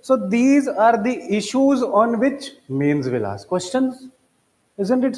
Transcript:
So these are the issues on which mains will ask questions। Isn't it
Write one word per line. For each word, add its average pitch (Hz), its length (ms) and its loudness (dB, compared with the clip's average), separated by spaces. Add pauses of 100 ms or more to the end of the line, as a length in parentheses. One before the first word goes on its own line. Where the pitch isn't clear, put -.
(100)
So 262 60 4 (180)
these 269 440 2
are 220 280 4
the 247 100 -2 (240)
issues 262 440 0 (100)
on 220 140 4 (140)
which 277 220 -2 (280)
mains 143 340 0
will 123 200 -2
ask 101 260 -8
questions। 254 420 -2 (840)
Isn't 247 300 0
it 254 80 -6